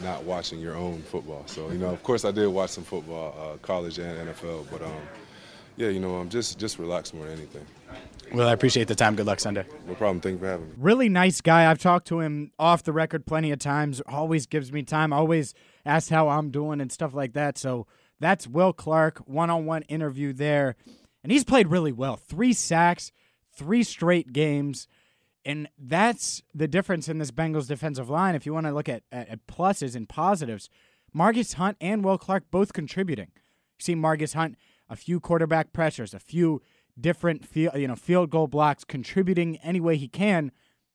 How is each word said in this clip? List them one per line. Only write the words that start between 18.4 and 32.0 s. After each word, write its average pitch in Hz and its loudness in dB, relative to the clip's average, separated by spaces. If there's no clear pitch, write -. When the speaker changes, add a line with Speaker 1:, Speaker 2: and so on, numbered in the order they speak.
Speaker 2:
Will 175 4
Clark, 156 2
one-on-one 160 0
interview 143 -4
there. 143 2
And 165 0
he's 269 6
played 240 6
really 156 2
well. 123 -4
Three 226 0
sacks, 175 2
three 214 2
straight 170 2
games. 143 -2
And 147 -8
that's 170 0
the 151 0
difference 165 0
in 156 -4
this 143 -4
Bengals 156 -2
defensive 135 -6
line. 175 2
If 135 -4
you 151 -4
wanna 160 -2
look 147 -4
at, 120 -8
at, 123 -10
at 110 -16
pluses 165 -2
and 110 -8
positives, 156 -2
Margus 220 2
Hunt 190 -2
and 196 -2